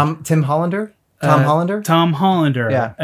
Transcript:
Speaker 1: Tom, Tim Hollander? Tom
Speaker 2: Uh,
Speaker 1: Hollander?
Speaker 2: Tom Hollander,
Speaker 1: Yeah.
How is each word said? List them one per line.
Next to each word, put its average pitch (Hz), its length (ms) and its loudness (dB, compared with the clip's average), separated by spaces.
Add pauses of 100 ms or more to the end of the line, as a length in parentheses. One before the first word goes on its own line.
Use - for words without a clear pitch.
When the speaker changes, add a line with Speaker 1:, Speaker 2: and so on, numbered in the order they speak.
(180)
Speaker 1:
Tom, 156 60 -20
Tim 160 200 2
Hollander? 175 500 -4 (280)
Tom 151 200 4
Speaker 2:
Uh, - 40 2
Speaker 1:
Hollander? 175 360 0
Speaker 2:
Tom 165 320 2
Hollander, 151 560 0
Speaker 1:
Yeah. 113 240 -2 (100)